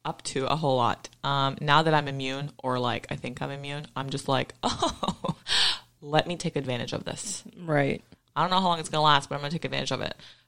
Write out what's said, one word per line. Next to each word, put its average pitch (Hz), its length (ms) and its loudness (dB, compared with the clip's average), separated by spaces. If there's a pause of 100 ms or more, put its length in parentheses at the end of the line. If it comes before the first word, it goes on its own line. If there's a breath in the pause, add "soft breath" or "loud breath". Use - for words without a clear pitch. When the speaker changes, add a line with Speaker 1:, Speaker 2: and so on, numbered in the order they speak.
Speaker 1:
up - 200 -8
to 131 220 -2
a 143 100 2
whole 143 220 2
lot. 117 320 0 (140)
Um, 135 380 0
now 151 220 6
that 156 100 6
I'm 147 140 4
immune, 135 440 -4 (120)
or, 127 160 0
like, 120 300 -2
I 147 60 -4
think 123 260 -8
I'm 139 100 -4
immune, 143 440 -8
I'm 135 160 -6
just 143 160 -6
like, 131 300 0
<laughs> - 60 -8
"Oh, - 720 -2 (680 loud breath)
let 151 260 0
me 175 100 -4
take 165 180 -4
advantage 123 380 -4
of - 120 -8
this." - 380 -8 (140)
Speaker 2:
Right. 147 460 0 (320)
Speaker 1:
I 147 60 0
don't 180 100 2
know 185 80 6
how 190 80 4
long 170 120 2
it's 156 100 -8
gonna 156 140 2
last, 143 260 6
but 143 60 -4
I'm 143 60 -6
gonna 143 100 -4
take 160 140 -4
advantage 135 260 -4
of 127 100 -2
it. - 140 -6 (320 loud breath)